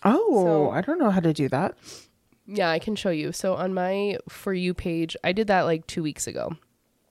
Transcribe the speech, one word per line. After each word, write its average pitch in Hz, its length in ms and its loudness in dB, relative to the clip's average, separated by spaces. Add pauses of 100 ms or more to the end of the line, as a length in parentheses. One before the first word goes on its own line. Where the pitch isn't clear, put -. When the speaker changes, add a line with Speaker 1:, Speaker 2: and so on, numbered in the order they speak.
Speaker 1:
Oh, 269 400 4
Speaker 2:
So 156 260 4
Speaker 1:
I 147 100 0
don't 302 200 -2
know 240 100 4
how 190 100 2
to 165 120 4
do 143 160 -2
that. 147 280 -2 (720)
Speaker 2:
Yeah, 190 240 0
I 160 80 2
can 214 180 -4
show 196 140 -2
you. 151 220 -2
So 185 220 -2
on 185 200 -2
my 190 420 0 (120)
For - 260 -6
You 180 200 0
page, 165 480 -4
I 175 100 0
did 208 160 0
that, 185 140 4
like, 165 240 0
two - 160 -6
weeks 151 240 -6
ago. 65 300 -6 (540)